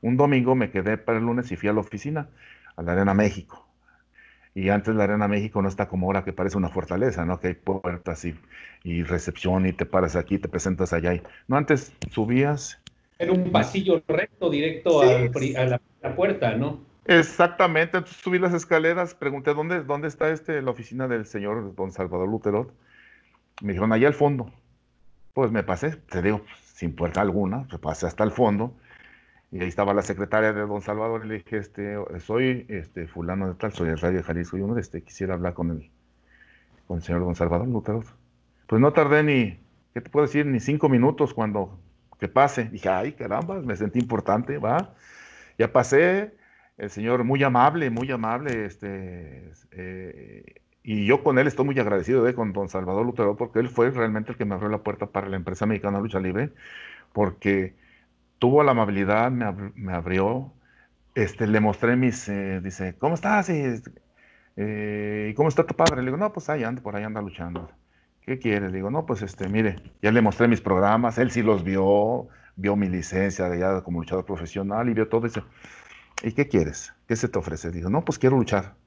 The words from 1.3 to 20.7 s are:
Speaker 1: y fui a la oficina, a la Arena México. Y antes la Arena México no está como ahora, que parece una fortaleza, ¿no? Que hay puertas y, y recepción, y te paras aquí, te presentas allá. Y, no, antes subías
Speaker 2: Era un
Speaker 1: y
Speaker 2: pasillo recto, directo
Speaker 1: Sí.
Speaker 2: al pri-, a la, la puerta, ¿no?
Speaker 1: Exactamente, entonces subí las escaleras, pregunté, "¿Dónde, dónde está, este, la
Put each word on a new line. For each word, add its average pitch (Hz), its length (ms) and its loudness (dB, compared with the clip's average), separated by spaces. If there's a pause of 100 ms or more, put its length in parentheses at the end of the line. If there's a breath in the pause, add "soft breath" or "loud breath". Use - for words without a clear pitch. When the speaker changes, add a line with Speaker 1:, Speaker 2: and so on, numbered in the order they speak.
Speaker 1:
y 90 40 -6
fui 104 120 -2
a 104 40 2
la 107 80 2
oficina, 147 480 -8 (480 loud breath)
a 85 60 -10
la 85 100 -2
Arena 98 220 4
México. 98 520 -2 (880 soft breath)
Y 95 160 0
antes 104 240 2
la 107 100 4
Arena 104 240 2
México 104 340 0
no 98 60 2
está 98 200 -2
como 92 180 -2
ahora, 95 180 0
que 92 80 -6
parece 92 260 -2
una 87 120 0
fortaleza, 92 540 -2
¿no? 90 160 -4
Que 90 80 -2
hay 87 60 -2
puertas 87 720 -6
y, 82 100 -6 (500 loud breath)
y 85 200 -2
recepción, 90 640 0
y 92 60 2
te - 140 -4
paras 90 300 2
aquí, 98 220 0
te - 100 -6
presentas 92 440 -2
allá. 85 220 0
Y, 87 80 -4 (260 loud breath)
no, 131 80 2
antes 147 360 0 (180)
subías 131 680 0 (380)
Speaker 2:
Era 175 140 0
un 180 140 2
Speaker 1:
y 180 40 -2
Speaker 2:
pasillo 175 580 2
recto, 170 420 -2
directo 151 520 2
Speaker 1:
Sí. 127 100 8
Speaker 2:
al 123 180 2
pri-, 131 260 -4
a 127 100 0
la, 123 140 0 (220)
la 131 140 -6
puerta, 180 400 0
¿no? 143 240 -4 (260)
Speaker 1:
Exactamente, 170 920 4
entonces - 240 -8
subí 180 160 0
las 180 160 2
escaleras, 170 600 0
pregunté, 143 400 -2
"¿Dónde, 160 300 -2
dónde 147 240 -4
está, 156 220 -2
este, 156 320 -4
la 131 80 -2